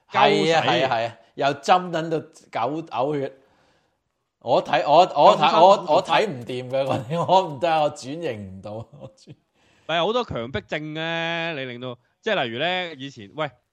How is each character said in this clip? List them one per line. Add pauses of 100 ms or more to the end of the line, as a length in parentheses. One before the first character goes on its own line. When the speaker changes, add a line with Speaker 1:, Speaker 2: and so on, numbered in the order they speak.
(120)
Speaker 1:
鳩 (160)
洗。
Speaker 2:
係
啊，
係
啊，
係
啊， (180)
又
針
撚
到 (500)
狗
嘔
血。 (1040)
我
睇，
我，
我
睇，
Speaker 1:
咁
辛
苦
Speaker 2:
我，
我
睇
唔
掂
嘅，
我，
我
唔
得，
我
轉
型
唔
到， (280)
我
轉-
Speaker 1:
唔
係，
好
多
強
迫
症
呢，
你
令
到， (220)
即
係
例
如
呢，
以
前，
喂， (240)